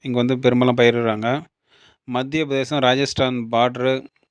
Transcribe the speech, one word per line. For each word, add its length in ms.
இங்க 160
வந்து 220
பெரும்பாலும் 380
பயிரிடுறாங்க. 680
மத்திய 400
பிரதேசம், 340
ராஜஸ்தான் 720
பார்டரு, 560